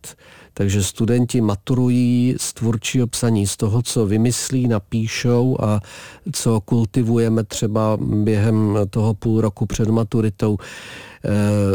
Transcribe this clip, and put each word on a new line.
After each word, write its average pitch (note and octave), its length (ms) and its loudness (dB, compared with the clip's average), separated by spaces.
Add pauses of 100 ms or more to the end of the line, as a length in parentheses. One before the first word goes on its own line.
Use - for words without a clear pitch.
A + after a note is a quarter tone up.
(540)
Takže G2+ 300 0
studenti A#2+ 580 0
maturují B2 960 0
z - 160 -8
tvůrčího A#2 540 -2
psaní, A2+ 400 0
z - 100 -6
toho, A2+ 240 0
co A#2 240 0
vymyslí, A#2+ 640 0
napíšou A#2+ 920 0
a G#2 200 0 (520)
co A2+ 300 0
kultivujeme A2+ 800 2
třeba G#2+ 580 -2
během G#2+ 760 2 (120)
toho A2 240 0
půl A2 280 0
roku A2 240 -2
před G#2+ 240 -2
maturitou. A2 680 0 (640)
Eh, - 60 -4 (460)